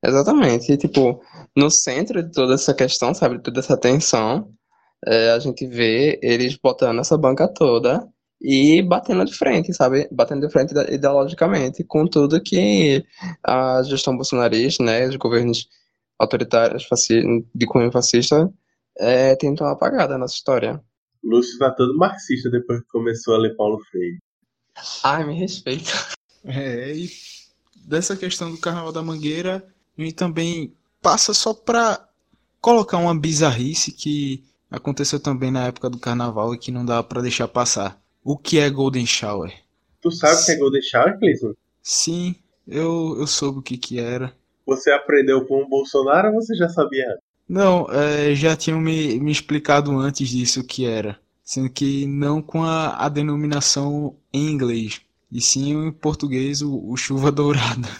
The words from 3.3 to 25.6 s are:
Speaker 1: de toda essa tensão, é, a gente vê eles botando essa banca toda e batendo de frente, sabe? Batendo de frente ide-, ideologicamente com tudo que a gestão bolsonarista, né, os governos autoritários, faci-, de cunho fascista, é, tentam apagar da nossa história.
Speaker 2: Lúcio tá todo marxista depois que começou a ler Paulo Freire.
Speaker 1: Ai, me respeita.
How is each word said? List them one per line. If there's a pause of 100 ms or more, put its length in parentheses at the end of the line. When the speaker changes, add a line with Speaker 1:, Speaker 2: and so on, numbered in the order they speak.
Speaker 1:
de
toda
essa
tensão, (540)
é,
a
gente
vê
eles
botando
essa
banca
toda (340)
e
batendo
de
frente,
sabe?
Batendo
de
frente
ide-,
ideologicamente
com
tudo
que (380)
a
gestão
bolsonarista,
né,
os
governos (500)
autoritários,
faci-, (100)
de
cunho
fascista, (460)
é,
tentam
apagar
da
nossa
história. (420)
Speaker 2:
Lúcio
tá
todo
marxista
depois
que
começou
a
ler
Paulo (100)
Freire. (880)
Speaker 1:
Ai,
me
respeita. (540)